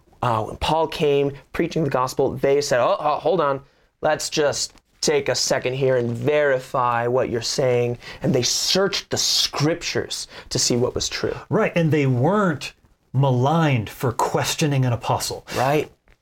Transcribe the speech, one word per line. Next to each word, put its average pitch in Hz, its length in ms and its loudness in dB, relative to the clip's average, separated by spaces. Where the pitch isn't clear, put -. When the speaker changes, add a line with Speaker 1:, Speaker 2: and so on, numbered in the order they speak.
Speaker 1:
uh, 113 200 0
when - 120 -10
Paul 160 320 0
came 143 460 0
preaching 165 320 -2
the 135 80 0
gospel, 131 400 0
they 139 300 2
said, 139 180 2
"Oh, 160 200 2
oh, 151 200 0
hold 170 200 2
on, 139 220 0
let's 151 260 0
just 143 460 0
take 143 280 2
a - 60 0
second 127 380 -2
here 131 240 2
and 120 120 0
verify 131 960 0
what 123 240 0
you're 113 120 -2
saying." 120 580 0
And 131 100 2
they 127 80 2
searched - 720 -2
the 117 60 -2
scriptures - 1120 -2
to - 80 -4
see 123 200 0
what 120 180 0
was - 120 -4
true. - 280 -4
Speaker 2:
Right, - 260 0
and 165 160 2
they 143 160 2
weren't 156 640 0
maligned 135 800 2
for - 240 -4
questioning 143 680 0
an 123 100 2
apostle. - 520 -4
Speaker 1:
Right. 135 360 0